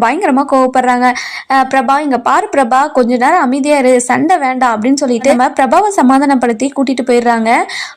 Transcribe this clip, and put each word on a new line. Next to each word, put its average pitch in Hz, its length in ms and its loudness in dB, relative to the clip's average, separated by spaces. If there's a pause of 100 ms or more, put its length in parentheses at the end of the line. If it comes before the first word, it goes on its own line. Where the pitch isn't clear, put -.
பயங்கரமா 277 520 0
கோவப்படுறாங்க. 254 600 2 (360)
"ஆ, 262 200 2
பிரபா, 269 280 0
இங்க 285 200 -2
பாரு 294 380 0
பிரபா, 269 360 0
கொஞ்ச 247 240 0
நேரம் 294 240 2
அமைதியா 277 380 0
இரு, 254 220 2
சண்டை 269 380 0
வேண்டாம்" 254 420 -2
அப்படின்னு 254 140 0
சொல்லிட்டு 254 400 0
நம்ம 254 260 0
பிரபாவை 285 260 2
சமாதானப்படுத்தி 269 880 0
கூட்டிட்டு 262 300 -2
போயிடுறாங்க. 233 480 0 (420)